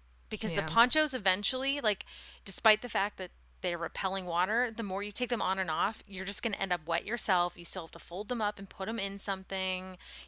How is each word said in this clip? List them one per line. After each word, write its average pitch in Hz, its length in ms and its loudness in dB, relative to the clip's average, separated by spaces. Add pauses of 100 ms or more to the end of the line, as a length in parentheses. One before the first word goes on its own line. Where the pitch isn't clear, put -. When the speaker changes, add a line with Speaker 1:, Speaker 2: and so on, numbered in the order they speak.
(300)
Speaker 1:
Because 214 240 -2
the 190 80 2
Speaker 2:
Yeah. 165 60 -4
Speaker 1:
ponchos 254 460 4
eventually, 254 680 0
like, 208 240 0 (400)
despite - 360 6
the 247 80 -6
fact 208 280 -2
that 185 140 -8 (300)
they're 175 160 0
repelling 185 480 -2
water, 196 460 2
the 220 120 -6
more 196 200 -2
you 208 80 -6
take 240 180 -2
them 220 120 0
on 190 180 0
and 180 100 -2
off, 180 380 0
you're 190 160 -8
just 196 180 -2
gonna 214 140 -2
end 190 160 -2
up 165 160 -2
wet 165 180 0
yourself. 185 520 2
You 170 80 -12
still - 180 -2
have 165 80 -14
to - 80 -12
fold 202 300 -6
them 240 120 0
up 208 160 -2
and 208 120 -10
put - 160 -6
them 226 140 -4
in 196 200 -4
something. 185 760 -4 (300)